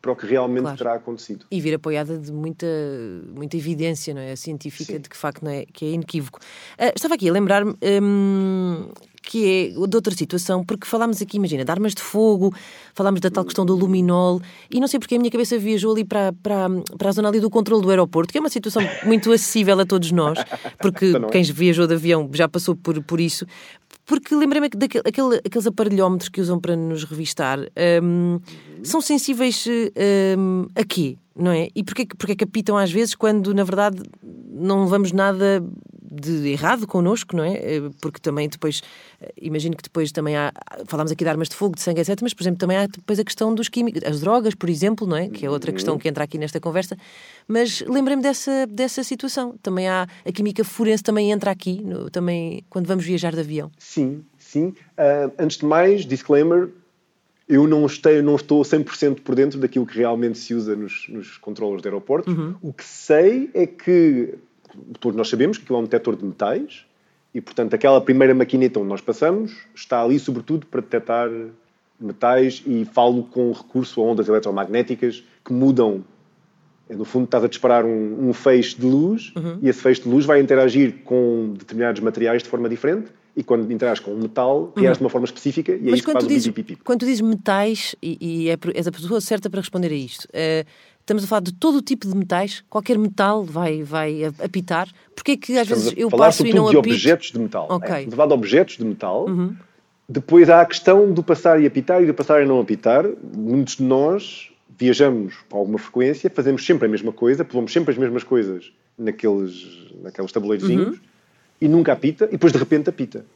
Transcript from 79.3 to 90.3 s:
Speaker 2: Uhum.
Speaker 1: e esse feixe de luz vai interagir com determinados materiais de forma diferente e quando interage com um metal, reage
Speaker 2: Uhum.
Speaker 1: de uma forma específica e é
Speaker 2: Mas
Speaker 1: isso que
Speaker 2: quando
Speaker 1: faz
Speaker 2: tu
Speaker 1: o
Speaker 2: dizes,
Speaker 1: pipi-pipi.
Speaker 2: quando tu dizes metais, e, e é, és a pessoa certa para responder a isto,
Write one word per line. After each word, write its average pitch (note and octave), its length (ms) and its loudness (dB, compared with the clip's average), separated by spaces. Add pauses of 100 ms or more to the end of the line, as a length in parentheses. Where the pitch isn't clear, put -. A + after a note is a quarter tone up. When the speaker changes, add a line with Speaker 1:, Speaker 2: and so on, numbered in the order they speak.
Speaker 2:
Uhum. E3+ 260 -8
Speaker 1:
e C#3 80 2
esse B2 120 0
feixe B2+ 200 4
de B2 80 -6
luz C3+ 160 4
vai D3 160 8
interagir C3 640 4
com A#2+ 520 0
determinados A2+ 440 -4
materiais A2+ 420 0
de - 60 -18
forma A#2+ 200 -2
diferente D#3+ 380 -2 (280)
e C3 80 -4
quando A#2 280 0
interage A#2 300 0
com G2+ 100 -10
um G#2+ 80 -6
metal, B2+ 560 0
reage F#3+ 140 4
Speaker 2:
Uhum. E3+ 80 4
Speaker 1:
de - 60 -2
uma B2 60 0
forma B2 160 0
específica D3+ 460 -4
e F#3 40 2
é G3 60 -8
Speaker 2:
Mas A3+ 140 2
Speaker 1:
isso B3 80 0
que - 20 -16
Speaker 2:
quando D#4 80 0
Speaker 1:
faz B3 100 2
Speaker 2:
tu - 40 0
Speaker 1:
o - 20 -4
Speaker 2:
dizes, B3+ 180 2
Speaker 1:
pipi-pipi. G#3+ 360 -8
Speaker 2:
quando B3 160 0
tu B3 60 -4
dizes A#3+ 160 0
metais, G#3+ 800 -2
e, E3 200 -8
e E3 280 -4
é, E3 80 0 (160)
és F3 140 -2
a E3+ 40 -2
pessoa F3 300 -4
certa G#3 280 -4
para F#3+ 100 -6
responder F3+ 320 -4
a D3+ 40 -4
isto, C3 380 -10